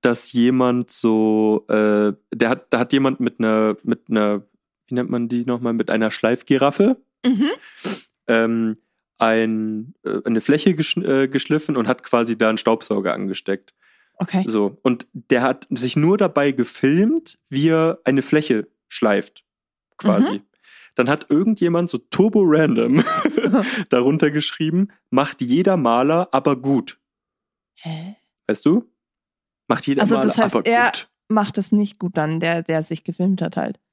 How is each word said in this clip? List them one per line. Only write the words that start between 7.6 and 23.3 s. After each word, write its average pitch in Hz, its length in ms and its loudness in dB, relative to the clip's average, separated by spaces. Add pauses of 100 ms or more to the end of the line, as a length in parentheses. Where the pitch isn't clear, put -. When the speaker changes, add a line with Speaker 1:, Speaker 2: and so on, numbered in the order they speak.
Speaker 1:
ähm, 113 500 0 (420)
ein, 110 760 -2 (100)
äh, 101 220 -4
eine 113 160 0
Fläche 151 320 2
geschn-, 160 320 -4
äh, 135 220 2
geschliffen 143 500 -2
und 113 100 -2
hat 127 160 -2
quasi 117 340 0
da 113 120 2
einen 110 80 0
Staubsauger 104 560 -2
angesteckt. 95 600 -6 (420)
Speaker 2:
Okay. 190 320 -2
Speaker 1:
So. 104 340 -2
Und 123 320 -2
der 123 300 0
hat 131 260 -2
sich 123 260 -4
nur 165 220 4
dabei 151 340 2
gefilmt, 170 840 0 (120)
wie 143 200 2
er 160 340 2
eine 135 200 2
Fläche 139 440 0 (200)
schleift, - 580 -2 (520)
quasi. 208 420 0
Speaker 2:
Mhm. - 40 -18 (520)
Speaker 1:
Dann 123 140 0
hat 147 200 -2
irgendjemand 175 600 0
so - 100 -8
turbo 208 440 0
random 147 600 2
<laughs> 587 520 0